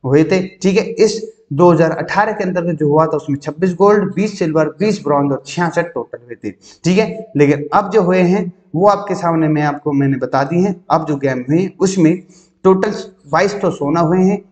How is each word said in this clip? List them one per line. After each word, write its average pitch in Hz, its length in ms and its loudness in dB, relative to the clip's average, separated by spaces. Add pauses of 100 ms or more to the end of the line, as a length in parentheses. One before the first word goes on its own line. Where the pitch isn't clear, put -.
हुए 143 180 4
थे। 185 240 0
ठीक 190 300 -2
है, 214 80 0
इस - 480 -2 (200)
दो 175 180 6
हज़ार 160 200 4
अठारह 202 400 -2
के 196 120 -6
अंतर्गत 175 360 -4
जो 156 80 0
हुआ 156 180 2
था, 156 40 -4
उसमें 143 280 -4
छब्बीस 160 360 -4
gold, 202 420 2
बीस 214 240 -4
silver, 156 260 0
बीस 190 380 -2
bronze 143 280 0
और 131 140 -4
छियासठ 170 480 -2
total - 320 -10
हुए 120 100 -14
थे। 101 200 -10 (280)
ठीक 180 140 2
है, - 380 -4
लेकिन 143 380 2
अब 196 160 2
जो 208 120 2
हुए 185 180 2
हैं, 180 340 0 (220)
वो 190 120 2
आपके 196 280 0
सामने 165 320 0
मैं 151 160 0
आपको, 147 280 -4
मैंने 139 260 0
बता 127 260 -2
दी 170 200 0
हैं। 196 260 -4
अब 160 160 0
जो 151 100 -2
game 131 240 -4 (100)
हुए, 180 300 0
उसमें 185 440 2 (400)
total 190 280 2 (400)
बाईस 190 300 0
तो 180 100 0
सोना 147 280 -2
हुए 170 200 2
हैं 196 220 2 (100)